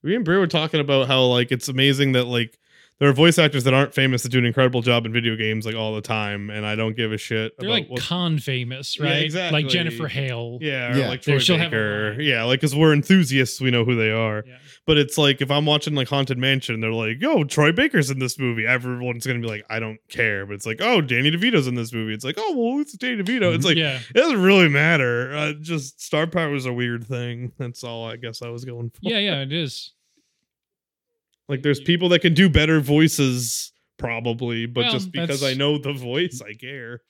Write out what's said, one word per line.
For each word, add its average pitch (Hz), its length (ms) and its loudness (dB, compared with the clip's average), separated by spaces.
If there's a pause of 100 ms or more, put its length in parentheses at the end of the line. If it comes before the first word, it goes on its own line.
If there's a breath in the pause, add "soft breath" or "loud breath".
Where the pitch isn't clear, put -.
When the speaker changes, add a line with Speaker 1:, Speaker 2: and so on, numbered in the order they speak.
Speaker 1:
me 170 120 0
and 233 100 0
Brie 170 140 2
were 185 80 4
talking 156 340 0
about 135 280 2
how, 131 160 4
like, 123 280 4
it's 127 160 -4
amazing 135 440 4
that, 123 120 2
like, 120 340 -4 (420 soft breath)
there 143 80 6
are 139 40 6
voice 156 260 6
actors 139 260 2
that 131 100 4
aren't 135 180 2
famous 131 300 0
that 123 60 -8
do 127 100 2
an 120 60 4
incredible 123 360 2
job 120 240 2
in 110 80 -6
video 117 220 0
games, 110 320 -4
like, 110 80 -6
all 110 220 -4
the 107 40 -6
time, 104 480 -6
and 107 160 -8
I 107 120 -4
don't 110 200 -2
give 113 160 -2
a 107 60 -4
shit 110 400 -6
Speaker 2:
They're, 196 100 -6
Speaker 1:
about 226 120 0
Speaker 2:
like, - 100 -12
Speaker 1:
what - 100 -6
Speaker 2:
con 175 380 -2
famous, 131 600 -6
Speaker 1:
Yeah, 147 80 -4
Speaker 2:
right? 143 180 0
Speaker 1:
exactly. 156 400 -2
Speaker 2:
Like - 80 -4
Jennifer 165 340 -2
Hale. 123 540 -6
Speaker 1:
Yeah, 131 340 -4
or, 135 40 2
Speaker 3:
Yeah. 135 100 0
Speaker 1:
like, 127 160 -8
Speaker 2:
They 147 80 2
Speaker 1:
Troy 135 80 4
Speaker 2:
still 170 180 4
have 170 80 0
a 156 40 -6
Speaker 1:
Baker. 107 420 -2
Speaker 2:
line. 123 80 -8
Speaker 1:
Yeah, 123 240 0
like, 127 160 2
'cause 139 140 0
we're 156 180 6
enthusiasts, 139 680 4
we 127 120 2
know 117 120 2
who 120 120 2
they 110 160 2
are. 110 340 -2
Speaker 2:
Yeah. 127 120 -20 (280 loud breath)
Speaker 1:
But 156 120 6
it's 143 200 0
like, 143 220 4
if 135 100 -2
I'm 147 160 2
watching, 147 300 0
like, 127 120 -2
Haunted 135 300 -2
Mansion, 131 420 -2
they're 113 120 -2
like, 113 280 -4
"Yo, 254 240 2
Troy 147 280 2
Baker's 175 380 2
in 131 100 -6
this 127 180 -4
movie." 117 280 -2
Everyone's 123 600 -4
gonna 123 140 -4
be 117 80 -6
like, 104 220 -8
"I 110 100 -4
don't 110 180 -10 (100)
care." 104 380 -2
But 104 100 -12
it's 101 100 -12
like, 110 160 -6
"Oh, 226 180 2
Danny 131 320 2
DeVito's 175 340 2
in 123 80 -4
this 117 180 -6
movie." 110 200 -6
It's 104 120 -10
like, 156 140 -6
"Oh, 330 160 -4
well, 254 280 0
it's 285 100 -8
Danny 247 300 -6
DeVito." 190 320 0
It's 165 100 0
like, 165 140 2
Speaker 2:
Yeah. 143 200 -2 (120)
Speaker 1:
it - 40 -18
doesn't 262 280 4
really 185 260 8
matter. 139 680 2
Uh, 151 200 -4
just 151 480 -8
star 160 240 -2
power 160 280 -4
is 131 120 -4
a 123 60 -4
weird 120 340 -4
thing. 120 520 -8
That's 120 240 -10
all 117 240 -10
I 110 100 -10
guess 120 260 -12
I 120 80 -12
was 120 160 -12
going 120 240 -10
for. - 100 -20
Speaker 2:
Yeah, 220 200 -2
yeah, 180 200 -2
it 135 140 -8
is. 160 380 -8 (1600)
Speaker 1:
Like, 135 140 -4
there's 143 180 2
people 175 300 2
that 175 100 6
can 170 140 4
do 185 140 6
better 156 320 4
voices, 135 920 0 (260)
probably, 117 680 -6
but 120 180 -2
Speaker 2:
Well, 240 80 0
Speaker 1:
just 131 200 -4
because 151 280 -4
Speaker 2:
that's - 20 -2
Speaker 1:
I 131 120 0
know 143 240 0
the 139 140 -6
voice, 127 540 -6
I 107 80 -14
care. 123 560 -16